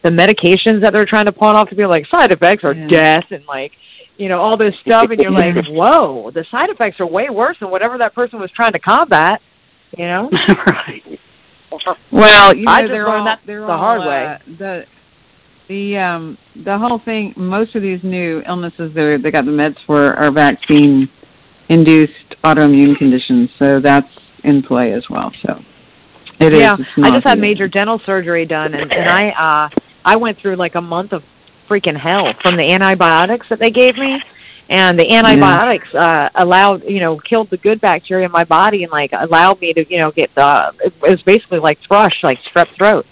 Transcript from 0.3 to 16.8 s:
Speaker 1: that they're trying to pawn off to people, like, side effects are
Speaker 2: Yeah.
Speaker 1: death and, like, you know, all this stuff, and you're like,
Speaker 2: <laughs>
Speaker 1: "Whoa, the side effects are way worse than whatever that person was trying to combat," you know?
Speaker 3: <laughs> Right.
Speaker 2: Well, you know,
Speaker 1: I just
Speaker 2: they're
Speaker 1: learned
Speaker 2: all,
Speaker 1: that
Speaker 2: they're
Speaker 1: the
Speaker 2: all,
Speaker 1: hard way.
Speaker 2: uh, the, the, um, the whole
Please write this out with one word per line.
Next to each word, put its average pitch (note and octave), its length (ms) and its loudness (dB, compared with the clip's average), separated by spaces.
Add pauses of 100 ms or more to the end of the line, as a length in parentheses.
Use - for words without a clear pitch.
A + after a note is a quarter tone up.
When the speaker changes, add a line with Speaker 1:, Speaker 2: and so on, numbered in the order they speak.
Speaker 1:
that G#3 120 2
they're G#3+ 100 2
trying G#3+ 220 0
to G3+ 60 -2
pawn G#3+ 240 2
off G#3+ 140 2
to G3 40 -16
people, G3 160 -2
like, D#3 240 0
side C4+ 180 4
effects F3 320 2
are D3 80 0
Speaker 2:
Yeah. D#3 140 -8
Speaker 1:
death D#3 440 2
and, D3 160 -14
like, C3+ 260 -10 (440)
you G3 120 -8
know, F3+ 120 -2
all A3 160 0
this G#3+ 240 0
stuff, A3+ 300 2
and A3 100 -4
you're F#3+ 120 0
like, F3 220 0
Speaker 2:
<laughs> F3 140 -4
Speaker 1:
"Whoa, D#3 640 0
the E3 200 -8
side D4+ 200 -4
effects G#3+ 300 -6
are F3+ 60 -4
way G3 240 -4
worse B3 300 -4
than F#3+ 100 -10
whatever A3+ 280 -4
that A3+ 160 -4
person A#3+ 260 -6
was F#3 120 -12
trying A3+ 200 -2
to E3 60 -6
combat," G3+ 600 0 (560)
you F3 100 -10
know? G3 280 -6
Speaker 3:
<laughs> E3+ 60 -2 (260)
Right. - 540 -8 (880)
Speaker 2:
Well, G#3 460 6
you G#3+ 80 -8
know, A#3 80 2
Speaker 1:
I G3+ 80 4
just A3 100 -4
Speaker 2:
they're G#3 160 -6
Speaker 1:
learned G#3+ 140 -2
Speaker 2:
all, G#3 60 -6
Speaker 1:
that A3 200 -4
Speaker 2:
they're G#3 140 -14
Speaker 1:
the G#3+ 60 -12
Speaker 2:
all, E3+ 120 -4
Speaker 1:
hard G#3+ 220 -2
way. C#3 260 -6
Speaker 2:
uh, D3+ 120 -14 (200)
the, F#3+ 260 -12 (840)
the, G3+ 300 -8
um, E3 400 -6 (260)
the G3 140 -4
whole A#3 260 -4